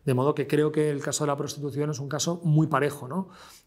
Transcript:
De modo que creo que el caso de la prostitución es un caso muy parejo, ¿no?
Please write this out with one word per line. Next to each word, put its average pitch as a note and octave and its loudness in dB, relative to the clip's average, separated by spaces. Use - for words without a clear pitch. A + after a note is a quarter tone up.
De C3+ 2
modo C3+ 4
que D3 -4
creo D3+ 2
que D3+ 2
el C#3+ -2
caso D3 -4
de - 2
la C#3+ 0
prostitución C#3+ -4
es C3+ -4
un C#3 -8
caso D#3+ -2
muy D#3 6
parejo, C#3 0
¿no? F#3 -4